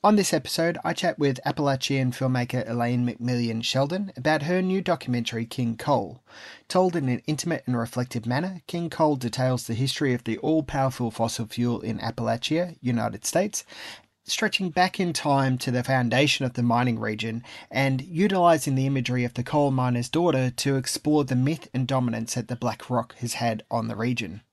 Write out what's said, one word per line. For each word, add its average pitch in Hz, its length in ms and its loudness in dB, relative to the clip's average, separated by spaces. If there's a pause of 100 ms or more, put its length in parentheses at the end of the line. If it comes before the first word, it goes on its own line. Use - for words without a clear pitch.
On 214 120 8
this 202 160 4
episode, 165 520 0
I 165 100 0
chat 165 240 0
with 139 260 2
Appalachian 135 680 0
filmmaker 127 580 0
Elaine 120 360 2
McMillan 117 580 -2
Sheldon 165 520 0
about 151 280 0
her 180 180 0
new 185 180 0
documentary, 120 680 -2
King 117 300 -2
Coal. 113 480 -2 (440)
Told 185 280 2
in 139 140 0
an 123 160 -2
intimate 151 400 -2
and 123 100 0
reflective 117 520 -4
manner, 160 400 -2
King 170 240 -4
Coal 151 240 2
details 127 500 -2
the 117 80 -4
history 131 400 0
of 120 100 -2
the 110 140 -2
all-powerful 139 720 0
fossil 113 380 -2
fuel 120 340 -2
in 107 160 -4
Appalachia, 120 800 -2
United 113 460 -2
States, - 400 0 (580)
stretching - 460 -2
back 180 300 2
in 175 140 0
time 135 440 2
to 123 140 -4
the 123 120 0
foundation 131 600 2
of 120 80 -4
the 123 100 0
mining 120 360 2
region 110 440 -4 (280)
and 135 300 0
utilising 170 760 4
the 131 100 2
imagery 127 380 0
of 120 100 -2
the 123 100 -4
coal 143 280 2
miner's 123 380 0
daughter 139 420 2
to 139 240 0
explore 147 480 0
the 131 120 0
myth 139 380 0
and 123 140 0
dominance 120 480 -2
that 117 140 -6
the 123 60 -4
Black - 340 -6
Rock 123 260 -2
has 117 180 -6
had 113 380 -2
on 113 160 -2
the 113 80 -4
region. 110 460 -2 (100)